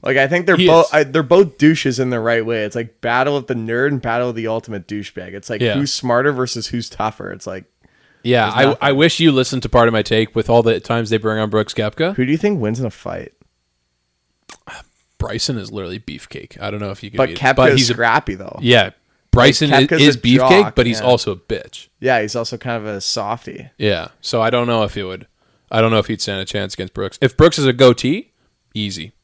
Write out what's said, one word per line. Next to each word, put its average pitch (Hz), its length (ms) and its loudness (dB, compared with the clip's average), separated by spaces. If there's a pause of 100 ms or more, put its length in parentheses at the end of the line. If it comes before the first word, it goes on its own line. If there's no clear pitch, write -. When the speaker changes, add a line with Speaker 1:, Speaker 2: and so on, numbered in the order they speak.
Speaker 1:
Like, 135 160 -2
I 135 120 2
think 175 180 -2
they're 185 100 4
Speaker 2:
He 180 120 4
Speaker 1:
both, 165 180 6
Speaker 2:
is. - 80 -6
Speaker 1:
I, 151 80 4
they're 147 220 0
both 170 340 4
douches 147 400 2
in 127 120 -2
the 120 100 -2
right 113 260 0
way. 113 160 -2
It's 107 140 -6
like 117 240 -10
battle 131 360 0
of 139 120 -6
the 127 60 -2
nerd 117 340 -2
and 139 120 -2
battle 120 280 -2
of 117 80 -6
the 113 100 -6
ultimate 110 400 -6
douchebag. 95 480 -12
It's 98 160 -14
like, 110 100 -4
Speaker 2:
Yeah. 117 140 0
Speaker 1:
who's 139 180 -2
smarter 127 380 0
versus 127 380 -6
who's 120 200 -6
tougher. 104 440 -8
It's 92 160 -14
like, 92 160 -12 (580)
Speaker 2:
Yeah, 120 220 2
Speaker 1:
there's 98 100 -2
Speaker 2:
I, 123 120 4
Speaker 1:
nothing. 143 140 0
Speaker 2:
I 139 120 2
wish 151 260 2
you 165 140 6
listened 131 320 0
to - 40 -4
part 117 200 4
of 117 40 0
my 107 100 0
take 110 340 0
with 113 120 -2
all 117 140 4
the 113 160 2
times 117 320 -4
they 113 80 0
bring 107 220 -2
on 107 100 -2
Brooks 107 240 -2
Koepka. 156 400 -4
Speaker 1:
Who 131 100 -2
do 127 60 -4
you 160 80 0
think 208 220 0
wins 110 180 -4
in 131 80 -6
a 107 40 -6
fight? - 420 -14 (1900)
Speaker 2:
Bryson 117 400 -4
is 104 140 -12
literally 95 260 -10
beefcake. - 600 -16
I 101 100 -8
don't 104 100 -10
know 101 120 -8
if 98 100 -16
you 101 80 -16
can 117 60 -12
Speaker 1:
But 135 140 0
Speaker 2:
beat 165 80 -10
Speaker 1:
Koepka 131 180 2
Speaker 2:
but 135 160 4
Speaker 1:
is 131 80 2
Speaker 2:
he's 120 100 0
a 117 40 0
Speaker 1:
scrappy, 117 420 0
though. 95 260 -16
Speaker 2:
Yeah, 117 280 4 (420)
Bryson 135 380 4
Speaker 1:
Like, 139 200 4
Speaker 2:
i-, 165 60 2
Speaker 1:
Koepka's 160 60 4
Speaker 2:
is 147 120 6
Speaker 1:
a 120 60 -6
Speaker 2:
beefcake, 131 420 4
Speaker 1:
jock, 208 140 -2
Speaker 2:
but 123 100 2
he's 113 140 -2
Speaker 1:
yeah. 107 60 -2
Speaker 2:
also 117 260 2
a 90 40 -6
bitch. - 520 -10 (100)
Speaker 1:
Yeah, 123 240 0
he's 107 140 -6
also 117 200 -6
kind 120 200 -8
of 107 100 -8
a 104 140 -8
softy. 104 760 -8
Speaker 2:
Yeah, 98 300 -2 (120)
so - 200 -4
I 113 100 2
don't 120 180 0
know 113 160 0
if 95 100 -6
he 101 80 -8
would, 92 240 -12 (460)
I 113 80 2
don't 113 100 4
know 110 80 2
if 101 80 0
he'd 107 140 -6
stand 98 200 -6
a 95 40 -8
chance 98 300 -8
against 92 200 -10
Brooks. 98 260 -8
If 131 160 0
Brooks 156 220 4
is 143 80 0
a 127 60 2
goatee, 127 580 4 (440)
easy. 98 360 -8 (140)